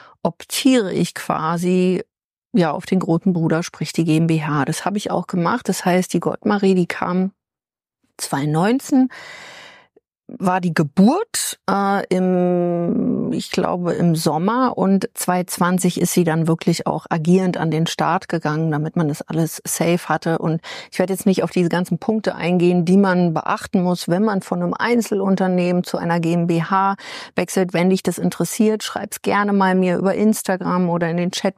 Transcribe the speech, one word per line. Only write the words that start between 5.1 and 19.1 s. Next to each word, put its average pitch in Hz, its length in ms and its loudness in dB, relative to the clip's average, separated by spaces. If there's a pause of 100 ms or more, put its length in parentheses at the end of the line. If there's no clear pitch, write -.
auch 175 160 -2
gemacht. 190 400 -2
Das - 160 -4
heißt, 180 280 2
die 175 80 0
Goldmarie, 196 540 0
die 180 120 2
kam 185 440 -2 (840)
zweitausendneunzehn, 202 920 2 (1300)
war 185 240 0
die 175 100 0
Geburt, 202 840 2 (100)
äh, 196 380 0
im, 180 1300 0
ich - 180 -6
glaube, 175 420 -2
im 170 240 2
Sommer 185 640 0
und 190 340 2
zweitausendzwanzig 180 880 0
ist 175 140 0
sie 180 100 4
dann 165 240 0
wirklich 165 380 0
auch 151 240 -4
agierend 175 480 2
an 165 120 -2
den 160 160 0
Start 160 440 -2
gegangen, 160 400 -2
damit 151 260 -2
man 165 120 0
das 143 120 -4